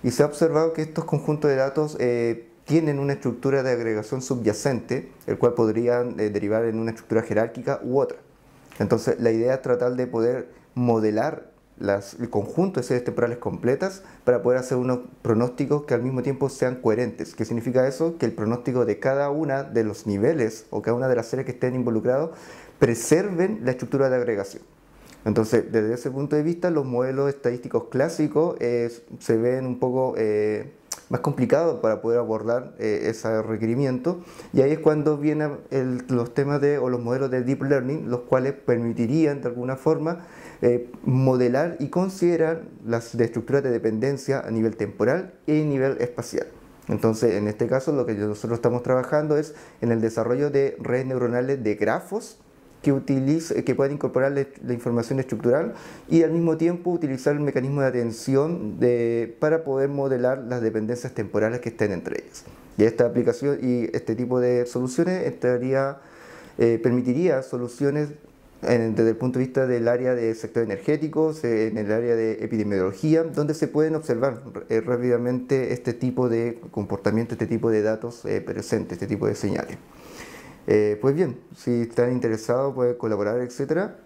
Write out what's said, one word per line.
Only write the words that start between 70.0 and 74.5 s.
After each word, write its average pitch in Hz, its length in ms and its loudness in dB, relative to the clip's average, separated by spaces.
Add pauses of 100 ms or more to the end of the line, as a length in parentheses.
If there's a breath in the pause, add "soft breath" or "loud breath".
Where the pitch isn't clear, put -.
de 113 180 0
sector 113 300 -2
energético, 151 680 0
se, 113 340 0
en 110 100 -4
el 107 140 -2
área 117 240 2
de 110 280 0
epidemiología, 107 800 0
donde 151 320 -2
se 151 140 -2
pueden 156 260 2
observar, 135 480 -2 (280)